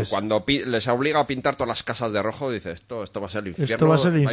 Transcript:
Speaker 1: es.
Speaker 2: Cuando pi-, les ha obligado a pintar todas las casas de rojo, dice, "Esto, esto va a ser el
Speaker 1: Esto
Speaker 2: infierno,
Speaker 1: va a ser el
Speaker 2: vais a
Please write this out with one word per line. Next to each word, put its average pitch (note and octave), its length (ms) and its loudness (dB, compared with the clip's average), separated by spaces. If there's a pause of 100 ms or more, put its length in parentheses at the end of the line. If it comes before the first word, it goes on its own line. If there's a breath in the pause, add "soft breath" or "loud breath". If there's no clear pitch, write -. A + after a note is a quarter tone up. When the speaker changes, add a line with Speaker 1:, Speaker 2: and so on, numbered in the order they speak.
Speaker 1:
es. G#2+ 80 -4
Speaker 2:
Cuando G#2+ 340 0
pi-, C#3 200 0
les A#2 220 0
ha B2 60 2
obligado C#3+ 320 2
a - 20 -16
pintar C3+ 300 -2
todas B2 120 -2
las A2+ 140 -2
casas A#2 300 -4
de G2+ 100 2
rojo, B2 300 -4
dice, F#2 180 -6
"Esto, G#2+ 320 -10
esto G2 180 -8
va G2 60 -6
a F2+ 40 -8
ser G#2 140 -4
el F#2+ 60 -6
Speaker 1:
Esto D#3 120 -4
Speaker 2:
infierno, C3+ 260 2
Speaker 1:
va D#3+ 80 6
a - 20 6
ser E3+ 140 4
el D3+ 140 4
Speaker 2:
vais - 20 4
a - 40 0